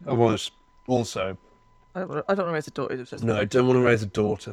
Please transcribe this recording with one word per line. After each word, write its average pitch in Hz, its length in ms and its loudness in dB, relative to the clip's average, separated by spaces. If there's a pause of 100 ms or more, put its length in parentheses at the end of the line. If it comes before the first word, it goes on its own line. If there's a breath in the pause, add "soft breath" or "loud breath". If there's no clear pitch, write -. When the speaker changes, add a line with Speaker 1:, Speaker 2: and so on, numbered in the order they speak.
Speaker 1:
Otherwise, 117 460 2 (340)
also, 107 500 -2 (600)
Speaker 2:
I 185 60 -6
don't 190 80 -8
wanna, 143 200 -6
I 196 60 4
don't 196 100 -2
wanna 170 80 -4
raise 156 140 -4
a - 40 -16
daughter - 240 -6
who's 127 60 -8
obsessed - 220 -10
Speaker 1:
No, 113 100 2
Speaker 2:
with 104 80 0
Speaker 1:
I 104 40 0
don't 127 220 2
wanna 127 140 6
raise 117 220 4
a 104 40 -6
daughter 104 460 -2